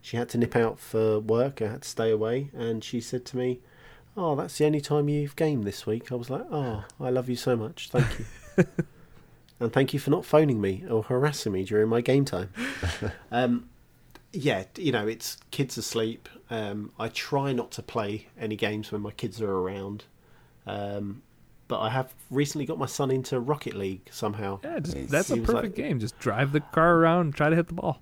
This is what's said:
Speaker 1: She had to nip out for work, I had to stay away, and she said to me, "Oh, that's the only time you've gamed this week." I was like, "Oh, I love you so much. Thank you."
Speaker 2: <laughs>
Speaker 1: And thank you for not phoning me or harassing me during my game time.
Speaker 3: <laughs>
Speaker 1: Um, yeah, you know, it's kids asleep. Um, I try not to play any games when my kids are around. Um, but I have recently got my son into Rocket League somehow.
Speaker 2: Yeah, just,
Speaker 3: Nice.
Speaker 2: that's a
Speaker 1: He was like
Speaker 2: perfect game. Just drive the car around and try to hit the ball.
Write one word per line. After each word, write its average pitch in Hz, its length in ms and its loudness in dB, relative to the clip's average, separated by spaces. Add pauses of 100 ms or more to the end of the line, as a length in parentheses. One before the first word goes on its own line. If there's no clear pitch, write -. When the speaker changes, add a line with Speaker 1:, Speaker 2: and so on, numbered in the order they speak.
Speaker 1:
She - 160 -6
had 120 120 -2
to - 80 -2
nip 117 180 2
out 113 240 4
for 110 400 2
work, 113 420 2
I 107 60 0
had 127 160 -6
to - 60 -10
stay 113 220 0
away, 117 420 0
and 117 300 -4
she 123 180 -4
said 127 240 -6
to 127 120 -8
me, 123 220 0 (560)
"Oh, 170 200 0
that's 139 220 -6
the 151 80 4
only 151 160 4
time 147 280 2
you've 147 260 -2
gamed 147 300 0
this - 200 -4
week." 113 260 -2
I 127 40 -2
was 120 140 -6
like, 190 200 -6
"Oh, 127 360 -4 (160)
I 131 80 -2
love 123 200 0
you 123 60 0
so 123 200 2
much. - 360 -6
Thank 123 280 2
you." - 60 -8 (440)
Speaker 2:
<laughs> - 60 -18 (880)
Speaker 1:
And 117 120 -2
thank 135 200 4
you 139 60 -2
for 139 100 -2
not - 140 4
phoning 143 380 6
me 98 280 0
or 110 140 4
harassing 131 480 0
me 95 140 0
during 107 240 4
my 117 100 4
game 131 240 4
time. - 260 -2 (420)
Speaker 3:
<laughs> - 380 -6
Speaker 1:
Um, 240 380 2 (640)
yeah, 127 320 0 (140)
you 151 160 0
know, 107 120 0
it's 113 300 -4 (160)
kids 131 260 -2
asleep. 113 520 -4 (200)
Um, 104 480 -6
I 110 120 -4
try 139 420 -2
not 120 200 -2
to 117 120 -10
play 107 440 -4 (120)
any 107 160 -2
games 107 340 -2
when 104 120 -4
my 101 100 -6
kids 113 300 -8
are 101 100 0
around. 98 540 -4 (600)
Um, 101 580 -6 (440)
but - 140 -2
I 110 80 0
have 131 240 -2 (180)
recently 143 340 0
got 95 140 -4
my 131 60 0
son 135 260 0
into 131 260 0
Rocket 135 360 -2
League 98 380 -4
somehow. 104 520 -4
Speaker 2:
Yeah, 311 160 -6
just, 156 160 -6
Speaker 3:
Nice. 67 140 -8
Speaker 2:
that's 175 200 2
a 285 40 2
Speaker 1:
He 233 80 0
was - 80 2
like 233 80 4
Speaker 2:
perfect 202 180 -2
game. 214 240 -2
Just - 200 -6
drive 127 340 0
the 151 80 2
car 170 340 4
around 165 300 6
and 143 100 -2
try 151 140 4
to 165 80 6
hit 170 100 2
the 170 60 -8
ball. 170 280 -4